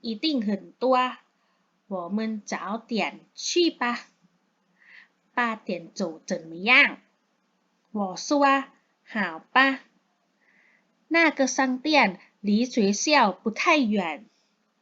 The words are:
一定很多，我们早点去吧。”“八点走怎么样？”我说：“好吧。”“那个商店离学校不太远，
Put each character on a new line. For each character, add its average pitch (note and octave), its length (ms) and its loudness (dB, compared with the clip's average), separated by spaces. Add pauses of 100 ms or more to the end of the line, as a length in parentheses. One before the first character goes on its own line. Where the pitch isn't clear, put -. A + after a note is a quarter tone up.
一 A3+ 140 -8
定 C#4 320 -2
很 F#3+ 260 -4
多， B3+ 440 0 (680)
我 F3+ 220 -8
们 A3 380 -4
早 F#3+ 320 -8
点 G3 420 -6 (140)
去 E4+ 360 0
吧。 A#3+ 360 -6 (1300)
”“八 A#3 200 -2
点 E3+ 380 -10
走 D#3+ 320 -8
怎 E3+ 220 -6
么 E3 100 -16
样？” A3+ 420 2 (920)
我 F#3+ 240 -4
说 C#4 480 2 (400)
：“好 F3 360 -6 (120)
吧。 C4+ 280 2 (1300)
”“那 D#4+ 220 4
个 C#4 160 0
商 C4 320 0
店 B3+ 420 2 (200)
离 G#3 240 2
学 G#3 300 2
校 B3+ 380 4
不 - 180 -6
太 D#4+ 260 2
远， G#3 480 0 (580)